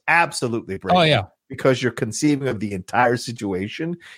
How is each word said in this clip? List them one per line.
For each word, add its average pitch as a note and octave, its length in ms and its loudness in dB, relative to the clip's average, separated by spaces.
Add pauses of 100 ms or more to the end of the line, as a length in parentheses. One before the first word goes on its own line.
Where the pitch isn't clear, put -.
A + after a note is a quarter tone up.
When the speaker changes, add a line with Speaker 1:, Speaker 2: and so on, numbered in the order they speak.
Speaker 1:
absolutely C3+ 680 0
break F3+ 180 2
Speaker 2:
Oh, F3+ 60 6
Speaker 1:
you D#3+ 80 6
Speaker 2:
yeah. A#2+ 140 4 (260)
Speaker 1:
because C3 320 2
you're B2+ 100 0
conceiving C#3 560 -2
of A2+ 120 -4
the G#2 140 -6
entire A#2+ 440 2
situation, A#2 800 -6 (200)